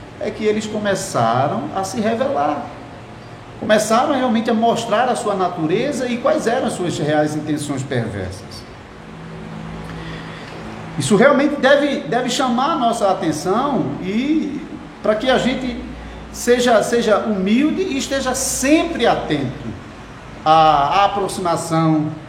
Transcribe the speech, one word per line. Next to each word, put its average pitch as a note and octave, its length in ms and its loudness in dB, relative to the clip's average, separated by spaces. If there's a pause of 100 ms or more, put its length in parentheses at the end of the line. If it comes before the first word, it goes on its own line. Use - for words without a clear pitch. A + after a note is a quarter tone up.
(200)
é - 120 -4
que - 120 -8
eles G#3+ 220 0
começaram E3 1000 0 (100)
a F#3+ 80 -2
se A3+ 180 -4
revelar. D3+ 640 0 (920)
Começaram A3+ 540 2
realmente A#3+ 360 2
a A#3+ 40 4
mostrar A3 560 2
a A#3 60 0
sua G#3 180 -2
natureza F#3+ 760 0
e A#3+ 100 -2
quais D#4 300 2
eram A3+ 200 0
as A3 60 -4
suas F3 260 -2
reais D3+ 360 2
intenções D3 460 -4
perversas. G2+ 840 -6 (2250)
Isso G3+ 180 2
realmente C4 400 6
deve, C#4 460 4
deve A#3+ 280 -2
chamar B3+ 440 0
a - 20 -2
nossa A3+ 340 2
atenção F#3 760 0 (160)
e B3 600 0 (400)
para G#3+ 140 2
que B3+ 140 -2
a B3 80 6
gente B3 420 -2 (520)
seja, A#3+ 520 4
seja G#3+ 360 2
humilde A3 600 2
e C#4 160 -2
esteja C4 380 -2
sempre D4+ 720 2
atento C3+ 600 0 (760)
à, D#3 560 6
à G3+ 40 6
aproximação E3 1000 0 (220)